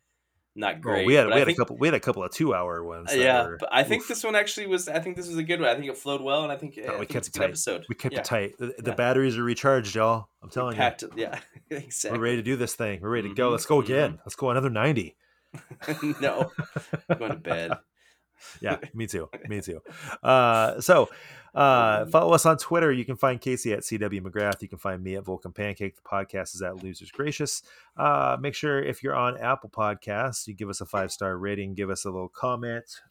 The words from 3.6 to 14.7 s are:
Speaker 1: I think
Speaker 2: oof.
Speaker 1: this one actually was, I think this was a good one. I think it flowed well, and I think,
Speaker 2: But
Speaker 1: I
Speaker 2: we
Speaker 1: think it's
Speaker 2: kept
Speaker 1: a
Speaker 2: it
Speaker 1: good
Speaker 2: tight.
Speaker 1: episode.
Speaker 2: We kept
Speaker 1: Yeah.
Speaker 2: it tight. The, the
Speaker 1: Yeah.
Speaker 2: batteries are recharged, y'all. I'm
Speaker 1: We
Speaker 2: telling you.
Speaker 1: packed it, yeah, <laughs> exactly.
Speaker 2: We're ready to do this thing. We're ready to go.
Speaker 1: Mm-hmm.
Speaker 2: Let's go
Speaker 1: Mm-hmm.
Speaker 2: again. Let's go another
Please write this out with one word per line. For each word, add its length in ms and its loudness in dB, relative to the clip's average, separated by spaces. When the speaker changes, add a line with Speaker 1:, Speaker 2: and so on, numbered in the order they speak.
Speaker 1:
I 100 6
think 200 0
Speaker 2:
oof. 60 -12
Speaker 1:
this 160 -4
one 120 -2
actually 300 0
was, 220 0
I 120 -2
think 160 -6
this 120 -8
was 80 -6
a 60 0
good 180 0
one. 80 4
I 60 4
think 140 -4
it 100 -8
flowed 240 -4
well, 220 2
and 80 -4
I 40 -4
think, 200 -12
Speaker 2:
But 120 -10
Speaker 1:
I 40 -4
Speaker 2:
we 140 -4
Speaker 1:
think 100 -8
it's 100 -4
Speaker 2:
kept 0 -
Speaker 1:
a 20 -12
Speaker 2:
it 40 -10
Speaker 1:
good 60 -6
Speaker 2:
tight. 120 2
Speaker 1:
episode. 400 -6
Speaker 2:
We 60 -4
kept 180 -4
Speaker 1:
Yeah. 60 -2
Speaker 2:
it 40 -8
tight. 340 -2
The, 80 -6
the 140 -4
Speaker 1:
Yeah. 20 -6
Speaker 2:
batteries 420 2
are 60 -2
recharged, 520 2
y'all. 340 2
I'm 60 -20
Speaker 1:
We 40 -20
Speaker 2:
telling 240 -4
you. 40 -4
Speaker 1:
packed 220 0
it, 140 -12
yeah, 220 -6
<laughs> 160 -20
exactly. 480 -6
Speaker 2:
We're 60 0
ready 120 2
to 60 -4
do 140 0
this 200 -4
thing. 260 -4
We're 80 -4
ready 180 0
to 60 -8
go. 120 2
Speaker 1:
Mm-hmm. 60 4
Speaker 2:
Let's 140 -2
go 160 4
Speaker 1:
Mm-hmm. 100 -2
Speaker 2:
again. 320 0
Let's 120 -14
go 140 -2
another 200 2